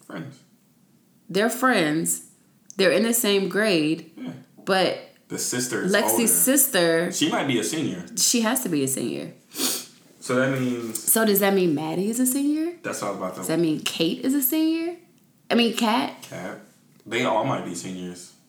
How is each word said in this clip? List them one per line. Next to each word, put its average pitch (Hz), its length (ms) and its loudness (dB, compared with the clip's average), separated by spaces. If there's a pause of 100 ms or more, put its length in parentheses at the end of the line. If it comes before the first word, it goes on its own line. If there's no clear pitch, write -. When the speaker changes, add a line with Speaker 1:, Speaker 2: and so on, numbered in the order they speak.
Speaker 1:
Friends. - 340 -14 (920)
Speaker 2:
They're 202 180 2
friends. 175 720 0 (540)
They're 185 140 6
in 185 120 4
the 233 100 2
same 196 360 2
grade. 175 680 0
Speaker 1:
Yeah. - 140 -10 (340)
Speaker 2:
But 185 320 2 (300)
Speaker 1:
The - 100 -8
sister - 460 -4
is 185 100 2
Speaker 2:
Lexi's 208 200 4
Speaker 1:
older. 233 140 4
Speaker 2:
sister 180 840 2
Speaker 1:
She 160 180 0
might 208 160 0
be 120 140 0
a - 40 -2
senior. 123 400 -4 (140)
Speaker 2:
She - 240 2
has 240 220 0
to 190 60 -4
be 147 140 0
a 131 40 0
senior. 131 460 -4 (840)
Speaker 1:
So 127 160 -2
that 131 240 2
means 117 440 -4
Speaker 2:
So 226 220 2
does 196 160 4
that 196 120 4
mean 180 220 4
Maddie 165 340 -2
is 233 100 -4
a 254 60 4
senior? 294 560 0
Speaker 1:
That's - 220 -6
all 202 100 -4
about - 220 -6
them. - 60 -10
Speaker 2:
Does 92 80 -8
that 160 100 2
mean 156 220 2
Kate - 440 -2
is 269 80 0
a 285 80 0
senior? 320 540 0 (560)
I - 40 0
mean, 233 220 4
Kat? 233 460 0
Speaker 1:
Kat. 185 380 -12 (440)
They 117 200 -2
all 110 200 2
might 92 180 -2
be - 120 -8
seniors. 90 580 -10 (160)